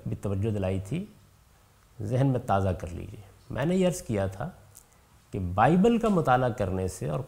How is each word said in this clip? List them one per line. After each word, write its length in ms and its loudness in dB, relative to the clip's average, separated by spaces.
بھی 100 -6
توجہ 340 -2
دلائی 300 -2
تھی، 240 -6
ذہن 240 2
میں 200 2
تازہ 220 2
کر 220 -4
لیجیے۔ 300 -12
میں 140 -4
نے 120 0
یہ 100 4
عرض 160 -2
کیا 240 -2
تھا 240 -6
کہ 80 -6
بائبل 600 4
کا 100 0
مطالعہ 400 4
کرنے 400 -2
سے 200 -8
اور 200 -4